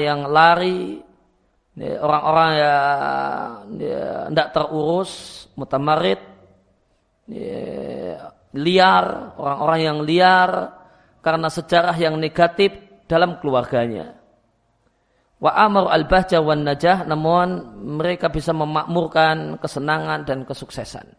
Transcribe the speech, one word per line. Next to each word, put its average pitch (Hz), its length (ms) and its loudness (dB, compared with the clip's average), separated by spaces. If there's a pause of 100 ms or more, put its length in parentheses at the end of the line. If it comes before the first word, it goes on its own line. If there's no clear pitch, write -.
yang 147 240 -2
lari, 180 720 2 (800)
ya, 143 160 -6
orang-orang 151 540 2 (100)
yang, 143 880 0 (320)
ya, - 240 -6 (240)
tidak 156 240 0
terurus, 160 600 -2 (440)
mutamarid, 156 640 0 (1040)
ya, - 1120 -12 (160)
liar, 180 880 2
orang-orang 147 400 0
yang 151 240 0
liar 180 460 6 (760)
karena 160 240 0
sejarah 170 480 0
yang 160 240 0
negatif 170 560 2 (320)
dalam 170 320 2
keluarganya. 120 720 -2 (1300)
Wa - 160 0
amar 202 400 4
al-bahja 180 480 2
wan 147 240 0
najah, 165 400 0
namun 170 720 0 (160)
mereka 170 320 -2
bisa 156 240 -2
memakmurkan 156 1040 0
kesenangan 151 720 -4
dan 131 160 -6
kesuksesan. - 760 -14